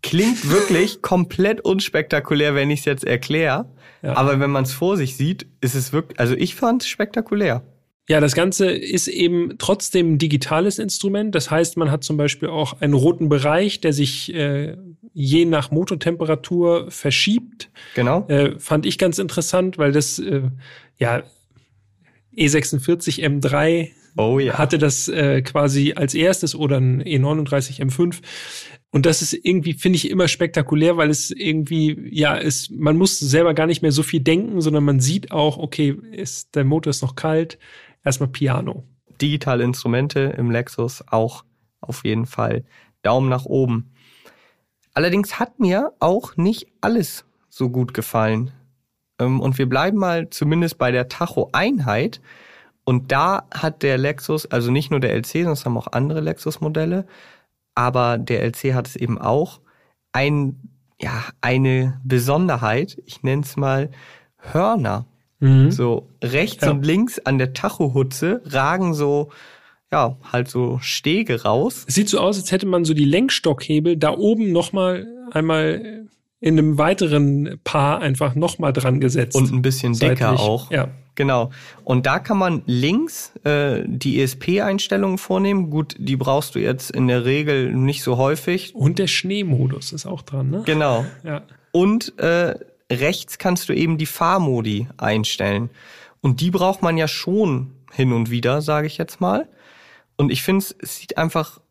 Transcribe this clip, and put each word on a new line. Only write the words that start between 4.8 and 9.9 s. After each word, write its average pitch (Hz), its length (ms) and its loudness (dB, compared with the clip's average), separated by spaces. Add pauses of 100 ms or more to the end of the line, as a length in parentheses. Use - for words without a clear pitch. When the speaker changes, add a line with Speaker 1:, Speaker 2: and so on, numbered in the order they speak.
Speaker 1:
sich 131 180 -2
sieht, 165 320 -4 (140)
ist 127 140 -2
es 131 180 -4
wirk-, 160 260 -4
also 123 160 2
ich - 200 -2
fand's 240 320 0
spektakulär. 208 760 -2 (460)
Speaker 2:
Ja, 156 100 6
das 143 160 4
Ganze 185 340 2
ist - 380 -2
eben 175 500 0
trotzdem 180 560 2